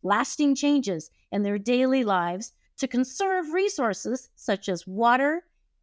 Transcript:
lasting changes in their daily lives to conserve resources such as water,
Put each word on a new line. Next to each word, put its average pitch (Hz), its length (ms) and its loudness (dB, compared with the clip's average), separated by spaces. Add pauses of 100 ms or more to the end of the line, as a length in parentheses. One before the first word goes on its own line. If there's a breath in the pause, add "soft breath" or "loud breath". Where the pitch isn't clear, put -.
lasting 262 520 2
changes 269 540 0 (220)
in 208 120 0
their 202 140 -2
daily 254 460 2
lives 185 480 -2 (280)
to 269 100 -2
conserve 311 640 -2
resources 262 840 -2
such - 320 -4
as 180 180 -4
water, 247 600 2 (380)